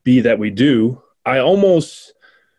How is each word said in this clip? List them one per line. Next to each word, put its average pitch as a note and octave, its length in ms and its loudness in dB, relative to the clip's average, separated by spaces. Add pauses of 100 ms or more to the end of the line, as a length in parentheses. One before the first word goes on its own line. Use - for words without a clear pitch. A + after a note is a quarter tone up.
be B2+ 160 2
that A2 180 0
we G#2+ 100 -4
do, A#2+ 520 0 (240)
I C3 140 -2
almost F3+ 720 -2 (460)